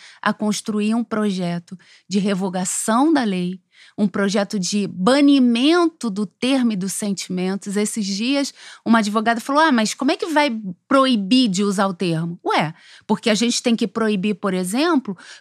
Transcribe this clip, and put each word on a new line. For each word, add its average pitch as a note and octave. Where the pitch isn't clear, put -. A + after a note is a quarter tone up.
a G#3
construir G#3
um A#3
projeto F#3
de F#3+
revogação G3
da C#4+
lei, F#3
um G#3
projeto G3+
de F#3+
banimento C#4
do G3+
termo B3
e G#3+
dos F#3
sentimentos. F#3+
Esses G#3
dias, B3
uma A3+
advogada A3
falou: C#4
"Ah, D#4+
mas A3
como C4
é F#4
que G4+
vai D4
proibir B3+
de F#3+
usar G3+
o G3
termo?" E3+
Ué, A3+
porque G#3+
a G#3+
gente A#3
tem A#3
que A3+
proibir, G#3+
por F#3+
exemplo, A3